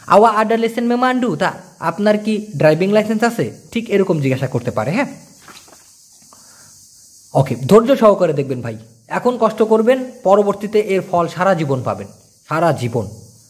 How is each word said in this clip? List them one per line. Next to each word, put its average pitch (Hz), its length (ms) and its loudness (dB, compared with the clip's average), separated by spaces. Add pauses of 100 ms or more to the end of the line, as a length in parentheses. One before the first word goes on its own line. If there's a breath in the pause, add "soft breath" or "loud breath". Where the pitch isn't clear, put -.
"আওয়া 208 220 6
আডা 220 280 0
লেসেন 226 300 -2
মেমান্ডু 247 480 0
তা?" 165 160 -2 (280)
আপনার 202 380 0
কি 214 300 -4 (100)
ড্রাইভিং 156 340 2
লাইসেন্স 214 320 0
আছে? 196 280 -2 (200)
ঠিক 233 180 -6
এরকম 190 300 0
জিজ্ঞাসা 131 280 -2
করতে 120 240 -4
পারে, 110 200 -4
হ্যাঁ? 254 140 0 (2250 loud breath)
ওকে, 143 220 0
ধৈর্য 226 420 4
সহকারে 185 360 4
দেখবেন 131 280 -4
ভাই। 113 160 -10 (300)
এখন 240 320 -4
কষ্ট 220 240 0
করবেন, 226 480 0 (120)
পরবর্তীতে 202 560 2
এর 196 220 0 (100)
ফল 170 160 0
সারা 185 260 0
জীবন 139 300 -2
পাবেন, 98 240 -6 (420)
সারা 160 220 2
জীবন, 117 360 -4 (420)